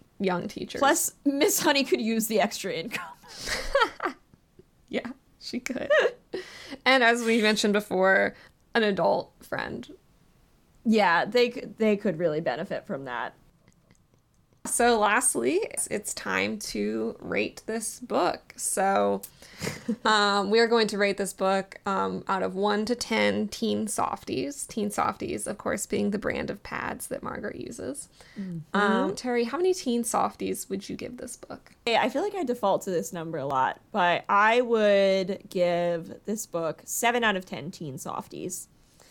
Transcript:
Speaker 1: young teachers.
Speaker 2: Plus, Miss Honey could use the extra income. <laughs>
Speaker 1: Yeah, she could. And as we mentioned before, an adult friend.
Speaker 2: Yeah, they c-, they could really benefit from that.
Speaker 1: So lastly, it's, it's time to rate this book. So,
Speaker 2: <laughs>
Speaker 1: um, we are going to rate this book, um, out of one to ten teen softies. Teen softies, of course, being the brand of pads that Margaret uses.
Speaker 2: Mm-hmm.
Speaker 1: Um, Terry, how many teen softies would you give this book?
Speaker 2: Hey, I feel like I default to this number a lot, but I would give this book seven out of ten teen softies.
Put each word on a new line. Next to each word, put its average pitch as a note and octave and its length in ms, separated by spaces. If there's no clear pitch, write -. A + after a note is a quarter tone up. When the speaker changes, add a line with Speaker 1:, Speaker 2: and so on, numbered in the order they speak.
Speaker 1:
young F3+ 280
teachers. - 320
Speaker 2:
Plus, C#4+ 340
Miss C#4+ 360
Honey C#4+ 220
could C4+ 160
use A3+ 280
the A3 120
extra G3+ 340
income. E3 360
<laughs> - 1080
Speaker 1:
Yeah, - 180
she - 200
could. - 320
And B3+ 180
as A#3+ 220
we A3+ 160
mentioned G#3+ 320
before, G3 600
an A3+ 100
adult - 580
friend. - 440
Speaker 2:
Yeah, F#3 400
they A#3+ 260
c-, - 120
they G#3+ 200
could F#3 220
really D#3+ 200
benefit D3+ 480
from C#3 180
that. A#2+ 280
Speaker 1:
So A#3+ 340
lastly, A#3 600
it's, - 160
it's - 260
time G3+ 460
to A3 600
rate - 460
this A3 340
book. - 560
So, G3+ 640
Speaker 2:
<laughs> - 420
Speaker 1:
um, G3+ 440
we A3 100
are A#3 80
going A3+ 200
to G#3 100
rate G3+ 180
this G3 160
book, G3 540
um, F#3+ 420
out F#3+ 160
of F#3 100
one G#3 300
to A3+ 100
ten G#3+ 540
teen G#3+ 400
softies. - 800
Teen G#3 260
softies, - 560
of G3+ 100
course, - 280
being G#3 260
the G#3 60
brand - 320
of - 140
pads - 440
that - 160
Margaret - 320
uses. - 540
Speaker 2:
Mm-hmm. F#3 200
Speaker 1:
Um, A3 380
Terry, A#3+ 300
how A#3 100
many F4+ 180
teen A#3+ 300
softies G3 640
would G3 200
you - 80
give - 180
this - 220
book? - 340
Speaker 2:
Hey, A#3 100
I G#3+ 140
feel C4+ 120
like G4+ 140
I F#4 80
default A#3+ 400
to G3+ 80
this F#3 220
number E3 240
a C3+ 80
lot, C3 340
but F3 340
I G#3+ 320
would G3+ 920
give F3 640
this G#3+ 200
book E3 380
seven A#3+ 400
out G#3 140
of F#3 80
ten D#3 260
teen C#3+ 260
softies. - 720